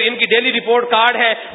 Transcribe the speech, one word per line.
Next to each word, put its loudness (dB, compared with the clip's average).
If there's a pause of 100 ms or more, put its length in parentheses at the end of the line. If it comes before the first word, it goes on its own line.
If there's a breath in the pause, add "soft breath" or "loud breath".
ان -2
کی -2
ڈیلی 0
رپورٹ 0
کارڈ 2
ہے، 0 (200 loud breath)